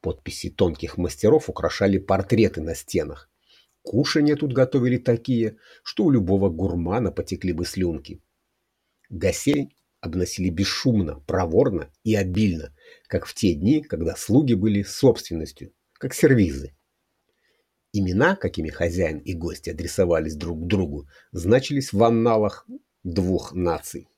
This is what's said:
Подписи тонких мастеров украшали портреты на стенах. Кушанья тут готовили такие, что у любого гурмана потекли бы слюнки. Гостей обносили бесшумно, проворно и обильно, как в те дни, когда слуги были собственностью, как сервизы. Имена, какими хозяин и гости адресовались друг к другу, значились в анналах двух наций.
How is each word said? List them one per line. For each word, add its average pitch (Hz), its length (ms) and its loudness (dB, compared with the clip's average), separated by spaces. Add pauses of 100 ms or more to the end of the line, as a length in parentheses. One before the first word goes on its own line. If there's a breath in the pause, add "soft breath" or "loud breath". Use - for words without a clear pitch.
Подписи - 480 -8
тонких - 480 -2
мастеров 104 520 2
украшали 98 480 0
портреты 95 640 2
на 82 140 -6
стенах. - 560 -6 (500 soft breath)
Кушанья 147 540 2
тут 143 160 -4
готовили 127 460 2
такие, 117 600 0 (260 soft breath)
что - 220 -2
у 151 60 6
любого 98 380 4
гурмана 87 640 -2
потекли 90 420 -4
бы 85 120 -4
слюнки. - 560 -6 (880)
Гостей 110 680 0 (260)
обносили 90 480 -2
бесшумно, 87 720 0
проворно 90 680 0 (120)
и 110 120 0
обильно, 92 600 0 (320 soft breath)
как - 180 -4
в - 80 -14
те 92 200 2
дни, 113 280 2
когда 82 340 -6
слуги 127 380 2
были 101 300 0
собственностью, - 920 0 (200)
как - 200 -8
сервизы. 90 640 2 (1200)
Имена, 104 380 2
какими 85 320 -4
хозяин 85 520 -2
и 92 140 -8
гости 82 360 -8
адресовались 80 680 -2
друг 82 300 -8
к - 20 -6
другу, 80 400 -2 (240 soft breath)
значились 131 640 0
в 104 100 4
анналах 113 640 2 (380)
двух 90 480 -2
наций. - 640 -4